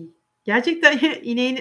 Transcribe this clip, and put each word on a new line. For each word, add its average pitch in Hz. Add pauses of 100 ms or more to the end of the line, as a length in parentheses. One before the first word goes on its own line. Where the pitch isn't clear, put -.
(440)
gerçekten 294
<laughs> 302
ineğin, 247